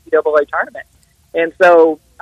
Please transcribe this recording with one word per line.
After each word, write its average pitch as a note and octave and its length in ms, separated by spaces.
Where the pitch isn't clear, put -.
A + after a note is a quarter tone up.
C E3 80
double D#3 240
A D3 100
tournament. F3 420
And E3 240
so, E3 400